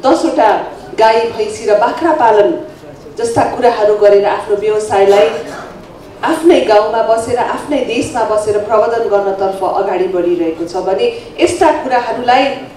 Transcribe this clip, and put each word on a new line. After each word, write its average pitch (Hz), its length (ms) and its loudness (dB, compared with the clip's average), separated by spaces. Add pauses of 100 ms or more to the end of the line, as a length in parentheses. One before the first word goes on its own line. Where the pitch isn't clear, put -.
दसवटा 311 460 2 (480)
गाई, 226 220 4 (120)
भैँसी 214 340 -6
र 208 140 4
बाख्रा - 320 0
पालन 208 400 4 (640)
जस्ता 233 260 -2 (140)
कुराहरू 214 400 2
गरेर 202 300 4
आफ्नो 202 300 -2
व्यवसायलाई 208 720 2 (960)
आफ्नै 330 360 4
गाउँमा 220 420 2
बसेर, 226 360 0
आफ्नै 269 460 -4
देशमा 233 400 -2
बसेर 208 340 0 (100)
प्रवर्धन 226 400 0
गर्नतर्फ 196 560 -2
अगाडि 185 480 -2
बढिरहेको 170 560 -2
छ 180 160 -6
भने 196 220 0 (340)
यस्ता - 320 2 (100)
कुराहरूलाई 247 600 0 (320)